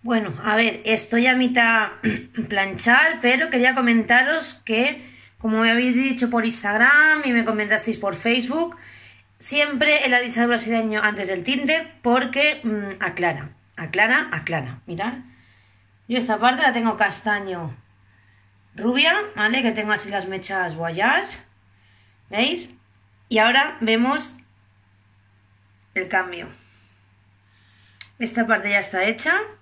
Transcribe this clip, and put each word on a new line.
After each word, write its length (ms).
Bueno, 320
a 140
ver, 300
estoy 400
a 100
mitad 640
<clears throat> 300
planchar, 720
pero 300
quería 240
comentaros 880
que, 400
como 240
me 100
habéis 240
dicho 360
por 160
Instagram 800
y 60
me 120
comentasteis 540
por 180
Facebook, 640
siempre 680
el 80
alisador 340
brasileño 540
antes 260
del 160
tinte 560
porque, 640
mm, 400
aclara, 460
aclara, 560
aclara. 540
Mirad, 300
yo 120
esta 200
parte 220
la 140
tengo 240
castaño 760
rubia, 400
¿vale? 260
Que 100
tengo 200
así 180
las 180
mechas 460
guayas, 720
¿veis? 460
Y 80
ahora 420
vemos 580
el 140
cambio. 400
Esta 280
parte 220
ya 120
está 240
hecha. 300